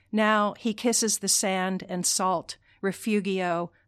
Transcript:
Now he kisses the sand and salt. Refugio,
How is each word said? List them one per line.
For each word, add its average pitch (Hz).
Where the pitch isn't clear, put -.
Now 214
he 220
kisses 226
the 196
sand 190
and 180
salt. 170
Refugio, 185